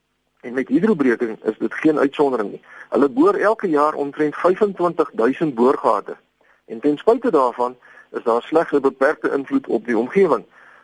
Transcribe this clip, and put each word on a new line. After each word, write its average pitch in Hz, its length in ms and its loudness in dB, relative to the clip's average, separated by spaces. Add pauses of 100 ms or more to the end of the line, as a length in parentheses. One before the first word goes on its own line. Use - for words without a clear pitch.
(400)
En 120 140 -12
met 131 140 -4
hydrobreking 135 760 0
is 110 140 -4
dit 113 160 -6
geen 151 240 0
uitsondering 127 520 0
nie. - 120 -16 (280)
Hulle 139 180 2
boor 349 260 4
elke 208 340 0
jaar 151 260 2
omtrent 143 420 -4
vyfentwintig 175 760 0
duisend 127 420 0
boorgate. 113 600 0 (500)
En 113 140 -12
ten 147 160 0
spyte 240 340 0
daarvan 127 460 0 (340)
is 117 120 -10
daar 117 200 0
slegs 160 300 0
'n 143 80 2
beperkte 135 500 0
invloed 135 360 -4
op 113 200 -4
die 117 120 0
omgewing. 127 460 2 (400)